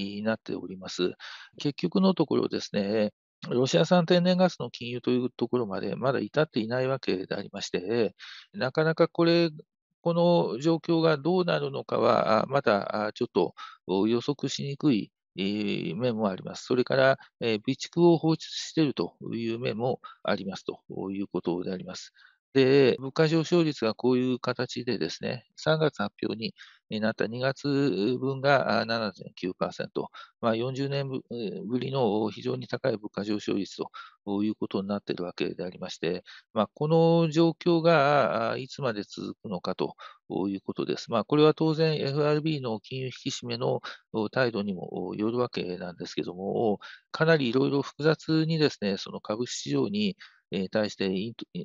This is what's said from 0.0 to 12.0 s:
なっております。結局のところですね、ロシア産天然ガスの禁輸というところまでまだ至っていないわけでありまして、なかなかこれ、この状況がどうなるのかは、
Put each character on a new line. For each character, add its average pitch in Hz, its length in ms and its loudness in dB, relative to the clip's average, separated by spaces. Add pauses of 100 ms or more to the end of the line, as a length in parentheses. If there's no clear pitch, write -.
な 110 120 0
っ - 60 -6
て - 140 -10
お 90 120 -8
り 95 100 -12
ま 92 120 -14
す。 90 260 -2 (440)
結 147 160 -2
局 175 260 0
の 185 140 6
と 151 120 2
こ - 100 0
ろ - 120 2
で - 120 -4
す - 140 -10
ね、 104 380 0 (360)
ロ 127 180 2
シ 165 120 4
ア 165 60 6
産 175 220 4
天 175 180 4
然 180 120 4
ガ 180 120 6
ス - 100 -8
の - 120 -6
禁 - 200 -10
輸 123 100 -6
と - 100 0
い 123 80 4
う 123 120 0
と - 180 -4
こ 123 100 2
ろ 117 80 0
ま 98 140 -4
で 104 160 -4
ま 131 160 0
だ 113 80 0
至 110 200 0
っ 156 80 2
て - 120 -2
い 110 80 -2
な 123 120 -2
い 131 80 0
わ 135 100 -2
け 95 280 -2
で - 80 -6
あ 101 80 -4
り 107 100 -14
ま 98 100 -10
し - 80 -10
て、 95 440 0 (380)
な 120 200 -4
か 156 120 2
な 160 100 2
か 165 140 4
こ - 160 0
れ、 170 260 4 (520)
こ 170 120 0
の 170 460 4
状 165 160 4
況 165 240 2
が 160 160 4
ど 170 240 0
う 180 40 0
な 160 140 0
る 143 120 -4
の 127 140 -8
か 123 140 -2
は、 113 460 4